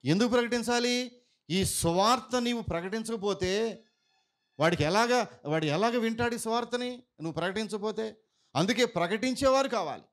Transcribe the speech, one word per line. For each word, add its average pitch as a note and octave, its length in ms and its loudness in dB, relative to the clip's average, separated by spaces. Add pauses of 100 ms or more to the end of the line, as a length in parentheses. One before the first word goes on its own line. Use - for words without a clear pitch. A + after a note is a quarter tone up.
ఎందుకు F#3+ 240 2
ప్రకటించాలి? A#3+ 920 0 (280)
ఈ F#3 140 2
సువార్త G#3+ 760 2
నీవు A#3+ 220 -2
ప్రకటించకపోతే G3 1200 -4 (720)
వాడికి D#3 260 2
ఎలాగా, A3+ 420 2 (180)
వాడు D#3 200 0
ఎలాగ G3+ 340 0
వింటాడు A3+ 360 -2
ఈ A#3 40 -8
సువార్తని A#3+ 580 -4
నువ్వు D#3+ 360 -10
ప్రకటించకపోతే? G#3 840 -4 (400)
అందుకే G#3 280 4
ప్రకటించేవారు B3+ 840 2
కావాలి. D#3 340 -4 (100)